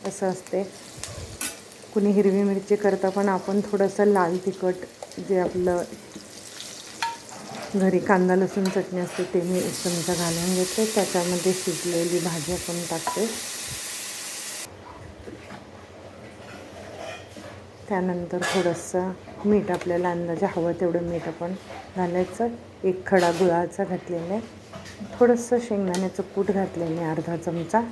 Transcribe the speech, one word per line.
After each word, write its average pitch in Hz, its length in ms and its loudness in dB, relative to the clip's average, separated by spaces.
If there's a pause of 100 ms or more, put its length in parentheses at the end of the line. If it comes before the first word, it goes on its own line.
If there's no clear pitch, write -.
असं 190 220 -2
असते. 185 340 -2 (1300)
कुणी 202 180 4
हिरवी 196 320 6
मिरची 196 320 2
करतं, 190 340 4
पण 196 200 2
आपण 196 340 2
थोडंसं 196 420 2
लाल 185 400 6
तिखट - 760 -4
जे 185 200 2
आपलं 180 440 2 (1900)
घरी 185 240 4
कांदा 185 360 6
लसूण 190 300 2
चटणी 185 340 -2
असते 180 240 -4
ते 180 180 0
मी 180 160 0
एक 175 160 0
चमचा 175 400 0
घालून 170 420 0
घेते. 185 300 2 (100)
त्याच्यामध्ये 180 580 2
शिजलेली 175 680 0
भाजी 165 340 -2
आपण 175 360 -2
टाकते. 175 380 0 (4000)
त्यानंतर 180 540 0
थोडंसं 180 680 0 (340)
मीठ, 208 260 4
आपल्याला 175 400 0
अंदाजे 170 360 0
हवं 170 320 0
तेवढं 175 300 2
मीठ 165 180 -4
आपण 170 260 -4 (420)
घालायचं. 180 520 0 (360)
एक 185 240 0
खडा 175 240 6
गुळाचा 170 520 2
घातलेला 175 500 -4
आहे, 226 300 -6 (480)
थोडंसं 240 480 6
शेंगदाण्याचं 190 640 0 (120)
कूट 196 100 2
घातलं 185 440 0
मी 165 140 0
अर्धा 160 320 0
चमचा. 165 460 0 (100)